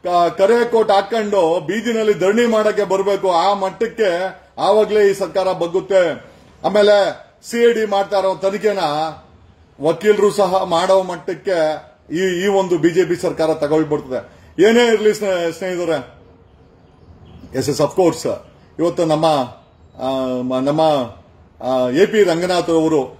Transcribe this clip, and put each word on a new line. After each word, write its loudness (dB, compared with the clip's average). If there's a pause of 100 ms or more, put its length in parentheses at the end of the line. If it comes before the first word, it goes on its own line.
ಕ-, 2
ಕರೆ 2
ಕೋಟ್ 2
ಹಾಕೊಂಡು 0
ಬೀದಿನಲ್ಲಿ -2
ಧರಣಿ 2
ಮಾಡಕ್ಕೆ 0
ಬರ್ಬೇಕು. 0
ಆ 2
ಮಟ್ಟಕ್ಕೆ -2 (200)
ಆವಾಗ್ಲೇ 2
ಈ -2
ಸರ್ಕಾರ -2
ಬಗ್ಗುತ್ತೆ. -2 (400)
ಆಮೇಲೆ 2 (240)
ಸಿ 4
ಐ 0
ಡಿ -2
ಮಾಡ್ತಾ -2
ಇರೋ 0
ತನಿಖೆನ -2 (1000)
ವಕೀಲರು 2
ಸಹ 0
ಮಾಡೋ 2
ಮಟ್ಟಕ್ಕೆ -4 (260)
ಈ, -2
ಈ 0
ಒಂದು 0
ಬಿ 4
ಜೆ 2
ಪಿ -2
ಸರ್ಕಾರ -2
ತಗೊಳ್ಬಿಡ್ತದೆ. -4 (300)
ಏನೇ 4
ಇರ್ಲಿ 2
ಸ್ನೇ-, -2
ಸ್ನೇಹಿತರೆ, -6 (1400)
ಎಸ್, -2
ಎಸ್, -4
of 0
course, 0 (500)
ಇವತ್ತು -2
ನಮ್ಮ, 0
ಆ, -4 (320)
ಮ-, -4
ನಮ್ಮ, -2 (840)
ಆ, -2
ಎ 4
ಪಿ 2
ರಂಗನಾಥ್ 0
ಅವರು 2 (180)